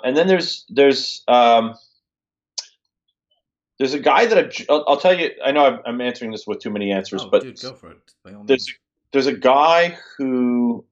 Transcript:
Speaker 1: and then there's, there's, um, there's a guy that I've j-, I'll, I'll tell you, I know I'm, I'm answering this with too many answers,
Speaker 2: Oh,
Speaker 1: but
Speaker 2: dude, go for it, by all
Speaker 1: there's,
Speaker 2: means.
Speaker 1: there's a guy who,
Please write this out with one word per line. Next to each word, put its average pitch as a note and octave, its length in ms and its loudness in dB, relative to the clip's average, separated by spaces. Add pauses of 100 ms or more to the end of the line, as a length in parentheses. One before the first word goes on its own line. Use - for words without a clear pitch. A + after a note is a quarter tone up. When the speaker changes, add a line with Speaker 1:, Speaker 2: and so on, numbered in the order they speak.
Speaker 1:
and B2+ 120 -2
then E3+ 100 2
there's, F#3 420 -2
there's, C3+ 600 0
um, A#2 460 4 (2000)
there's C3 140 -2
a D3 60 -4
guy A3+ 280 2
that G#3+ 120 2
I've - 120 2
j-, - 200 -14
I'll, D3 180 0
I'll C#3+ 80 2
tell F#3 220 2
you, E3 120 -4 (140)
I C3+ 60 0
know C#3+ 160 4
I'm, A#2+ 180 0
I'm A#2+ 160 -8
answering A#2+ 300 -8
this G#2+ 160 -12
with G#2 140 -8
too A2+ 100 -10
many G2+ 220 -4
answers, F#2+ 300 -6
Speaker 2:
Oh, - 80 -14
Speaker 1:
but G2 120 2
Speaker 2:
dude, B2 180 -16
go C3 140 -16
for E2+ 160 -20
it, D#2 80 -20 (260)
by F#2 80 -20
all G#2 120 -20
Speaker 1:
there's, B2+ 220 0
Speaker 2:
means. - 120 -16 (340)
Speaker 1:
there's C3+ 140 -2
a B2+ 100 -4
guy E3 640 2 (180)
who, B2 760 -2